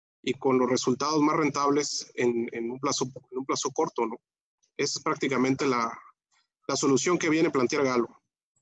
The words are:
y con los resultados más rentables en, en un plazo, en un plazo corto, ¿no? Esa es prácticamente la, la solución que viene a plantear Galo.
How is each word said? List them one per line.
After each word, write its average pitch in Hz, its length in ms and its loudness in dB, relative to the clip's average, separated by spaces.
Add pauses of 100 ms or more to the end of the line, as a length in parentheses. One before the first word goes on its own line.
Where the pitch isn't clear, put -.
(220)
y 127 100 -2
con 131 260 2
los 123 120 2
resultados 143 500 0
más 151 160 4
rentables 147 800 0
en, 120 380 0
en 117 180 -6
un 131 100 -10
plazo, 135 240 -2 (260)
en 127 80 -8
un 135 60 -6
plazo 139 260 -4
corto, 135 360 -2
¿no? 110 100 -8 (640)
Esa - 200 -4
es - 40 -20
prácticamente 135 640 0
la, 120 260 0 (720)
la 139 100 -2
solución 147 420 2
que 170 100 -2
viene 160 200 4
a - 40 -6
plantear 139 320 2
Galo. 123 240 2 (540)